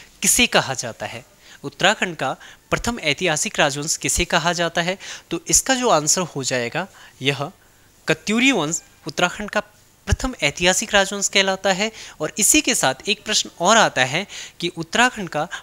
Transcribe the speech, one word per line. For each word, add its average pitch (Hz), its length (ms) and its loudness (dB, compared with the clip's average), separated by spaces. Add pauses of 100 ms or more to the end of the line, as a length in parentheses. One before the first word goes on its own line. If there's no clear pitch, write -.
(220)
किसे - 240 4
कहा 147 280 2
जाता 110 320 -8
है? 120 180 -12 (400)
उत्तराखंड 180 520 0
का 139 160 -4 (380)
प्रथम 233 300 -2
ऐतिहासिक 165 580 -2
राजवंश 147 380 0
किसे - 280 -2
कहा 170 280 0
जाता 170 300 -2
है? 185 160 -2 (320)
तो 170 180 -4
इसका - 260 2
जो 247 140 0
आंसर 156 320 2
हो 147 240 -6
जाएगा, 127 420 -4 (360)
यह 139 280 -2 (560)
कत्यूरी 226 460 2
वंश 165 300 0 (240)
उत्तराखंड 180 440 -2
का 214 100 0 (460)
प्रथम 247 360 -2
ऐतिहासिक 180 520 0
राजवंश 196 340 0
कहलाता 190 440 0
है। 208 200 -2 (280)
और 151 180 -4
इसी 302 220 4
के 156 140 0
साथ 139 340 0
एक 208 160 -2
प्रश्न 214 260 -2 (100)
और 196 160 6
आता 151 280 4
है 151 220 -4 (340)
कि 170 80 -4
उत्तराखंड 208 600 0
का 151 160 -4 (180)